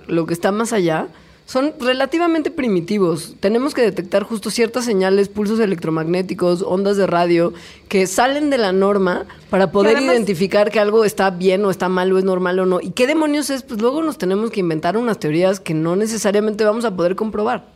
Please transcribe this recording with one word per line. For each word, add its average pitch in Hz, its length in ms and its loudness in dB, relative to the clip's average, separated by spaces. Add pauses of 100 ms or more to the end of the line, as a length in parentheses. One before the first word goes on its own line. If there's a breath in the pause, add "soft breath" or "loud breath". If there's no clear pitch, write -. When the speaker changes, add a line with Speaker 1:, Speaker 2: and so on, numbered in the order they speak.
Speaker 1:
lo 165 180 0
que 165 80 -6
está 170 180 -2
más 214 220 -4
allá 175 360 0 (360 loud breath)
son 277 360 -2
relativamente 302 680 0
primitivos. 196 920 -2
Tenemos 233 320 0
que 285 80 -4
detectar 202 420 0
justo 214 280 -8
ciertas 233 340 -2
señales, 196 460 2
pulsos 208 300 -2
electromagnéticos, 175 1000 -2
ondas 196 380 0
de 190 80 2
radio 170 480 2 (340 loud breath)
que 190 180 2
salen 277 440 0
de 277 80 2
la 196 140 2
norma 190 520 2 (240 loud breath)
para 190 240 2
poder 202 200 4
Speaker 2:
Que 254 40 4
además 262 200 2
Speaker 1:
identificar 202 540 2
que 226 80 0
algo 208 280 4
está 196 240 0
bien 185 340 0
o 196 60 2
está 180 180 -2
mal 185 240 0
o 185 60 2
es 190 60 2
normal 185 340 0
o 185 80 2
no. 180 160 2
¿Y 185 80 -8
qué 247 160 2
demonios 302 420 0
es? 269 140 -4
Pues 226 180 -8
luego 262 220 0
nos 311 160 -4
tenemos 202 320 -2
que 214 100 -4
inventar 170 380 -2
unas 240 220 -2
teorías 175 380 0
que - 140 -8
no 160 240 0
necesariamente 214 680 0
vamos 220 200 0
a 214 100 -2
poder 180 220 0
comprobar. 214 480 -4 (120)